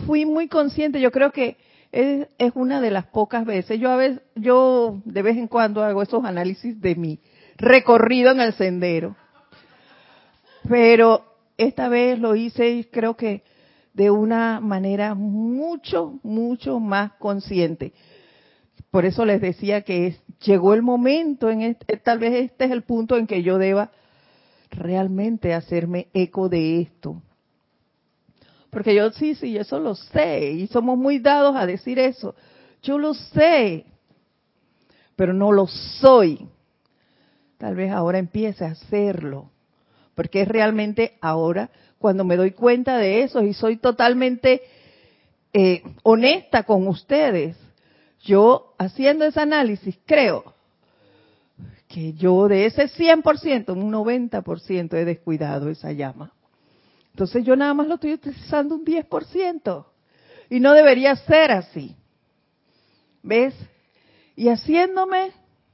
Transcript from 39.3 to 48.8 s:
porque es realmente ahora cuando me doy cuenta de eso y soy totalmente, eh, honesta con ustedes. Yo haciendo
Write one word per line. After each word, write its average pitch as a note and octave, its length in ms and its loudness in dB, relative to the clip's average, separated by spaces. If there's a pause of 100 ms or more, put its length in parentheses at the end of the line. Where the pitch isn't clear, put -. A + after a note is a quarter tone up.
porque E3+ 280 -2
es G3 60 0
realmente G#3+ 720 0
ahora E3 480 -2 (280)
cuando F#3+ 260 0
me F3+ 120 2
doy F#3 160 2
cuenta A#3+ 460 0
de G#3 240 2
eso B3+ 200 -2
y G3+ 120 0
soy A3+ 240 -2
totalmente, B3+ 840 0 (880)
eh, F#3 300 2 (200)
honesta A#3 640 2
con F#3+ 240 0
ustedes. F#3+ 680 -2 (720)
Yo G#3 520 4
haciendo C4+ 460 0